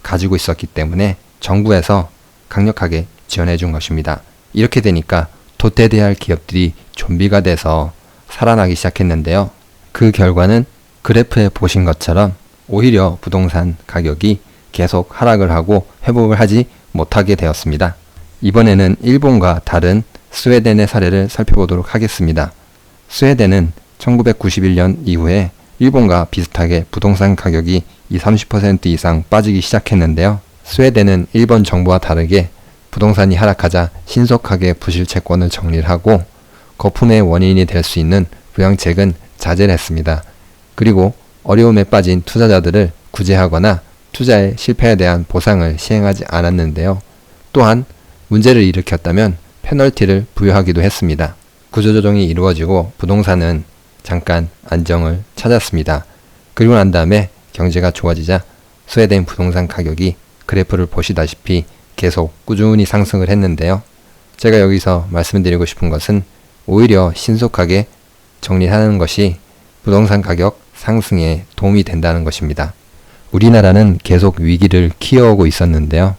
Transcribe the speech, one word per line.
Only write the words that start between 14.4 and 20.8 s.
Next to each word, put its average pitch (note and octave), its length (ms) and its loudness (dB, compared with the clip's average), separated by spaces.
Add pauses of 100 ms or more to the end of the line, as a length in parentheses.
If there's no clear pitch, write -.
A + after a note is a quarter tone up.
계속 F2 380 -2 (120)
하락을 G#2 300 2
하고 F#2 340 0 (220)
회복을 A2+ 320 2
하지 A2+ 280 2 (260)
못하게 F#2 420 -2
되었습니다. E2 640 -4 (420)
이번에는 G2 640 4
일본과 A#2+ 640 2
다른 F2+ 380 0 (280)
스웨덴의 A2 560 2